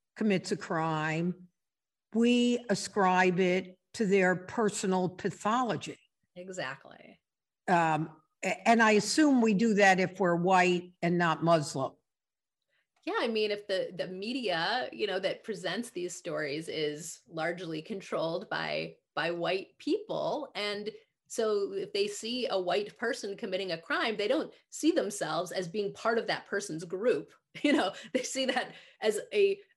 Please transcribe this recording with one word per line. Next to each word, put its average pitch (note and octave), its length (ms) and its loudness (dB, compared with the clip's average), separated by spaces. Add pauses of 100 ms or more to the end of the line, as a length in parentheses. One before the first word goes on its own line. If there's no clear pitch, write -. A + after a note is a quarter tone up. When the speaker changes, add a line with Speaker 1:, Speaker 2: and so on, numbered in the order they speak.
(160)
Speaker 1:
commits G3+ 360 0
a E3 60 0
crime, D#3+ 760 -2 (800)
we A#3+ 560 4
ascribe F#3 720 2
it F#3 380 0 (180)
to A#3 100 0
their F#3 300 4
personal F#3 760 0
pathology. G3 920 -4 (360)
Speaker 2:
Exactly. F3+ 840 -12 (480)
Speaker 1:
Um, D#3+ 420 4 (340)
a-, - 240 -4
and A#3 140 8
I G#3+ 100 6
assume B3+ 500 6
we A3+ 120 4
do A3 220 4
that F#3+ 240 6
if F#3 200 0
we're F3 160 4
white F3+ 560 4 (100)
and F3 160 2
not D#3+ 260 2
Muslim. D3+ 500 2 (1120)
Speaker 2:
Yeah, F4+ 140 -4
I F4 100 0
mean, G#3+ 220 0
if G3+ 160 -6
the, F#3+ 300 -2
the F#3 100 -6
media, G3+ 840 -4
you A3 160 -4
know, F#3+ 120 -2
that F#3 240 -4
presents F#3 480 -6
these F3 220 -6
stories D3+ 540 -6
is D3+ 640 -6
largely E3 520 -6
controlled F3 680 -4
by, D#3+ 460 -4 (200)
by D#3+ 160 0
white F3 360 -2 (120)
people, A#3 760 -4
and G#3 340 -6 (400)
so G#3 440 0
if F#3 180 -8
they G3+ 160 0
see A3+ 420 -6
a G3 100 0
white F#3 380 -2
person A#3 380 -6
committing F#3+ 380 -6
a E3 40 -4
crime, C#4 400 -2
they G3+ 120 0
don't C#4+ 220 0 (180)
see - 220 0
themselves F#3 600 -2
as F#3 160 -4
being G3 260 -4
part A#3 240 0
of A3 100 -2
that D#3 200 -2
person's E3 360 -6
group. F#3 540 -2
<laughs> - 40 -20 (220)
You D4 100 4
know, G3 180 2 (220)
they B3+ 80 0
see C4 240 -4
that B3 280 -2 (280)
as G#3+ 180 0 (140)
a, G3 240 4 (180)